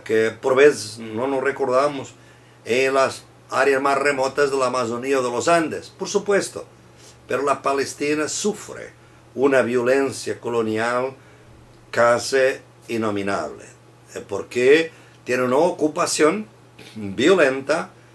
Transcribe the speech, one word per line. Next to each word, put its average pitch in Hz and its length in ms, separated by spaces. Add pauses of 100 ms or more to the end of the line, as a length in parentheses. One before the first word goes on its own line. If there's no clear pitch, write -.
que 110 280
por 131 240
veces 117 420
no 113 300
nos 135 160
recordamos 135 680 (520)
en 131 300
las 131 300 (260)
áreas 135 300
más 139 160
remotas 135 520
de 139 80
la 127 100
Amazonía 123 520
o 127 40
de 123 60
los 120 180
Andes, 156 420
por - 180
supuesto. - 580 (600)
Pero 131 160
la 139 180
Palestina 147 640
sufre - 680 (420)
una 131 260
violencia 123 800
colonial 120 760 (760)
casi 131 680 (280)
innominable, 101 800 (500)
eh, - 120
porque 127 640 (320)
tiene 127 200
una 127 140
ocupación 160 880 (480)
violenta, 135 960 (240)